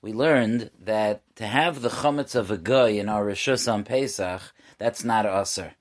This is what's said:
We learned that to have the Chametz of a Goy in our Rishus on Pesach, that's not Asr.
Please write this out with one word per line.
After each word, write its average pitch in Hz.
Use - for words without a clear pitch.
We 110
learned 120
that 107
to 113
have 139
the 120
Chametz 143
of 104
a 107
Goy 113
in 104
our 104
Rishus 120
on 104
Pesach, 101
that's 117
not 113
Asr. 95